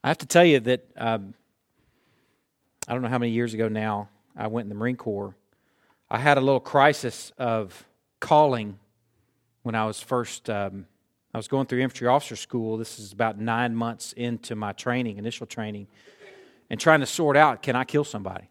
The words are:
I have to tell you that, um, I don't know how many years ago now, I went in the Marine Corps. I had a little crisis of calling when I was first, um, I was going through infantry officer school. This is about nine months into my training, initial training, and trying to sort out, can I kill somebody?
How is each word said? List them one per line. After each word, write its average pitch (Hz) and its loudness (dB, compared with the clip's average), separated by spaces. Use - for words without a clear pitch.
I 127 0
have 151 2
to 143 -12
tell 175 8
you 147 8
that, 123 0
um, 110 -4
I 117 -4
don't 127 -4
know 117 -4
how 127 0
many 120 0
years 113 -2
ago 110 0
now, 107 -4
I 107 -8
went 110 -4
in 101 -10
the 104 -10
Marine 120 -2
Corps. 101 -8
I 113 -2
had 143 6
a 131 2
little 135 2
crisis 143 2
of 113 -4
calling 123 4
when 117 -4
I 110 0
was 107 -6
first, - -4
um, 98 -6
I 117 -6
was 110 -8
going 135 -2
through 123 -2
infantry 123 -2
officer 131 2
school. 110 -6
This 113 -10
is 98 -16
about 107 -2
nine 117 -2
months 117 -6
into 120 -8
my 104 -8
training, 120 -4
initial 110 -8
training, 104 -10
and 113 -8
trying 156 6
to 135 0
sort 147 2
out, 147 6
can 127 -2
I 127 0
kill 147 0
somebody? 95 -10